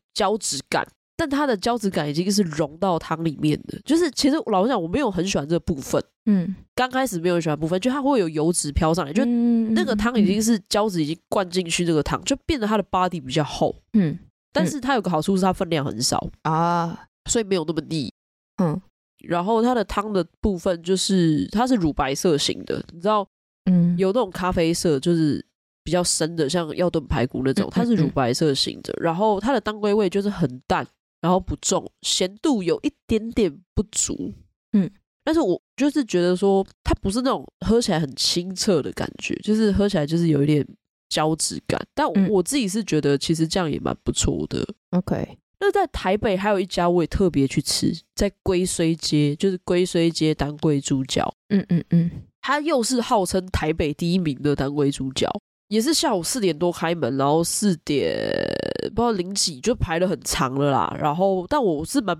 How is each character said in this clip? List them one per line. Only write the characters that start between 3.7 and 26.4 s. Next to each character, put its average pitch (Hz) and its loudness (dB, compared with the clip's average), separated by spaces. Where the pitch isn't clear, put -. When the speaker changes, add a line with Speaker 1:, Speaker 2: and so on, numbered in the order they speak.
Speaker 1:
就 294 2
是 339 2
其 - 2
实 294 2
老 190 2
实 226 2
讲， 247 0
我 165 -4
没 190 -2
有 254 0
很 180 -2
喜 196 -2
欢 147 -4
这 165 2
部 175 -4
分。 135 -2
Speaker 2:
嗯。 190 2
Speaker 1:
刚 254 0
开 262 0
始 185 -4
没 170 0
有 180 4
很 170 2
喜 160 -2
欢 147 0
部 160 -2
分， 180 0
就 247 0
它 277 -2
会 269 2
有 170 0
油 160 2
脂 147 -4
飘 160 2
上 170 0
来， 139 -8
就 214 2
Speaker 2:
嗯， - 0
嗯， 233 2
嗯。 - 2
Speaker 1:
那 214 2
个 214 0
汤 226 0
已 202 6
经 202 2
是 220 2
胶 214 2
质 175 -2
已 143 -2
经 160 -6
灌 196 0
进 180 -2
去 175 -2
那 170 2
个 156 2
汤， 143 -2
就 277 0
变 320 0
得 208 0
它 214 2
的 196 0
body 180 -2
比 131 -10
较 156 2
厚。 - -2
Speaker 2:
嗯。 170 2
Speaker 1:
但 - 2
是 254 -2
它 254 0
有 220 0
个 185 -4
好 156 2
处 196 0
是 180 0
它 190 4
分 180 -4
量 151 0
很 117 -6
少。 - -2
Speaker 2:
啊。 170 -2
Speaker 1:
所 240 2
以 220 0
没 190 -2
有 165 0
那 165 -2
么 156 -4
腻。 143 -4
Speaker 2:
嗯。 170 0
Speaker 1:
然 175 -4
后 220 2
它 247 4
的 220 0
汤 208 -4
的 185 2
部 196 0
分 170 -2
就 180 0
是， 170 2
它 226 0
是 254 4
乳 170 2
白 135 -2
色 170 2
型 101 -2
的， - -6
你 170 -18
知 175 -2
道， 214 2
Speaker 2:
嗯。 175 4
Speaker 1:
有 190 2
那 196 2
种 226 0
咖 180 -2
啡 170 2
色， 160 0
就 170 2
是 151 2
比 - -8
较 175 2
深 170 -2
的， 151 0